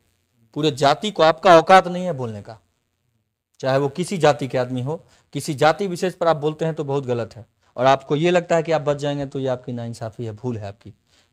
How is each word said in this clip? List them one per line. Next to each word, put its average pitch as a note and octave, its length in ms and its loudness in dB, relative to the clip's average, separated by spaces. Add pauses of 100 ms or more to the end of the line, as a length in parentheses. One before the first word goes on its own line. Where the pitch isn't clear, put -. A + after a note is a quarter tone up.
(540)
पूरे D3+ 160 0
जाति C#3+ 400 0
को, F3+ 120 0
आपका E3 360 8
औकात F3 300 6
नहीं F3+ 160 -6
है F3+ 80 -4
बोलने A2+ 300 -8
का, A2 160 -20 (1040)
चाहे C3+ 180 0
वो C#3+ 100 0
किसी F3+ 300 -6
जाति C#3+ 300 2
के C3 100 -4
आदमी B2 240 -4
हो, D3+ 220 -8 (280)
किसी D3 220 -8
जाति D#3 320 2
विशेष F3+ 280 -4
पर E3+ 140 0
आप D#3+ 80 4
बोलते D#3 280 -4
हैं D#3+ 100 -2
तो D#3 100 -6
बहुत C#3 220 -4
गलत A#2 300 -6
है। G#2+ 100 -20 (300)
और B2 100 0
आपको C3+ 300 0
ये E3 140 0
लगता F3 260 0
है E3 60 0
कि D#3+ 100 -4
आप D3+ 80 0
बच C#3+ 160 -2
जाएंगे, C#3+ 300 -6
तो C3+ 120 -10
ये C3 100 -4
आपकी B2+ 240 -6
नाइंसाफी A#2 520 -12
है, A2 80 -10
भूल A#2 260 -8
है G2+ 100 -12
आपकी। G2 260 -20 (380)